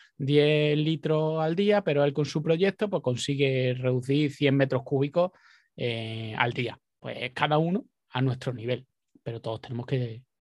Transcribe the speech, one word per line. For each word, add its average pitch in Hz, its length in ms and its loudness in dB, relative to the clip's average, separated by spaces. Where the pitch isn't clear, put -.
diez 147 600 4
litros 156 640 0
al 160 120 0
día, 202 280 2
pero 143 200 2
él 143 100 2
con 147 120 0
su 156 160 -4
proyecto, 180 480 0
pues, 180 140 -2
consigue 131 720 0
reducir 127 540 0
cien 139 240 2
metros 135 280 2
cúbicos, 151 480 0
eh, 113 600 -6
al 123 160 2
día. 120 260 -6
Pues 120 340 -8
cada 147 240 2
uno 170 280 0
a 127 120 -2
nuestro 127 320 -2
nivel, 117 340 -6
pero 117 200 -10
todos 110 200 -8
tenemos 120 240 -8
que, 123 380 -4